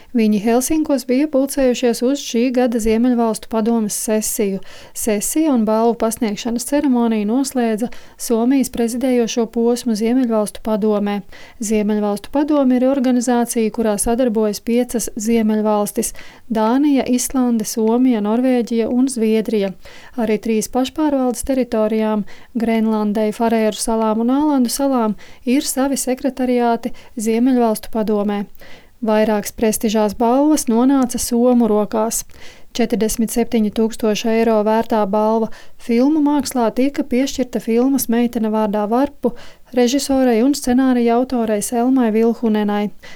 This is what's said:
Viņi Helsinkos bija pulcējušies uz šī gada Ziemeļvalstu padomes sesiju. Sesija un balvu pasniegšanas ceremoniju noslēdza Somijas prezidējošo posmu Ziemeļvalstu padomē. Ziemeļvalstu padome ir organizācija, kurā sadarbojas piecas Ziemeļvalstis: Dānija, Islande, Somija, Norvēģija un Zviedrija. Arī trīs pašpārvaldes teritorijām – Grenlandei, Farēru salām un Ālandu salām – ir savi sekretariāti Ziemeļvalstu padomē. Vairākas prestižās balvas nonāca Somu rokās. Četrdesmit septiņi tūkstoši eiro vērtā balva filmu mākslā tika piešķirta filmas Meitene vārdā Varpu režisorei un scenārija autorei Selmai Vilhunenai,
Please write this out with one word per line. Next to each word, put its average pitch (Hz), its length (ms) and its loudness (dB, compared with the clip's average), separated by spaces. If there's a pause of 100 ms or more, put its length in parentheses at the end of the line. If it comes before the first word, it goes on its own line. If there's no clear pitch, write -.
(140)
Viņi 214 300 2
Helsinkos 269 680 0
bija 262 220 2
pulcējušies 262 760 0
uz 277 160 0
šī 233 220 -2 (100)
gada 247 320 0
Ziemeļvalstu 226 640 0
padomes 226 480 0
sesiju. 214 640 -2 (320)
Sesija 294 600 0
un 220 100 2
balvu 226 320 2
pasniegšanas 226 720 -4
ceremoniju 240 600 2
noslēdza 240 580 -2 (240)
Somijas 254 640 0
prezidējošo 233 680 0 (100)
posmu 233 400 0
Ziemeļvalstu 226 640 0
padomē. 208 560 0 (400)
Ziemeļvalstu 208 720 -2
padome 285 480 2
ir 254 140 2
organizācija, 240 840 0
kurā 214 240 0
sadarbojas 226 640 0
piecas 240 560 -2
Ziemeļvalstis: 214 960 0 (340)
Dānija, 247 580 2
Islande, 247 640 0
Somija, 233 560 2
Norvēģija 233 640 0
un 247 240 2
Zviedrija. 220 600 0 (440)
Arī 214 240 0
trīs 214 320 -2
pašpārvaldes 262 720 0
teritorijām – 220 800 0 (300)
Grenlandei, 220 840 0
Farēru 226 400 0
salām 220 480 -2
un 240 80 0
Ālandu 277 400 2
salām – 247 440 0 (280)
ir 269 240 0
savi 269 320 -2
sekretariāti 247 920 -2 (220)
Ziemeļvalstu 233 760 0
padomē. 208 520 0 (520)
Vairākas 214 580 0
prestižās 214 640 0
balvas 277 480 2
nonāca 247 560 2
Somu 240 480 4
rokās. 214 540 0 (500)
Četrdesmit 220 560 0
septiņi 226 420 0
tūkstoši 220 580 -2
eiro 226 320 2
vērtā 220 440 0
balva 214 420 0 (300)
filmu 262 440 2
mākslā 285 480 0
tika 269 320 0
piešķirta 254 600 -2
filmas 247 460 0
Meitene 233 420 0
vārdā 214 360 0
Varpu 254 460 -2 (380)
režisorei 254 720 2
un 277 120 2
scenārija 247 600 2
autorei 233 460 0
Selmai 247 480 2
Vilhunenai, 214 800 0 (260)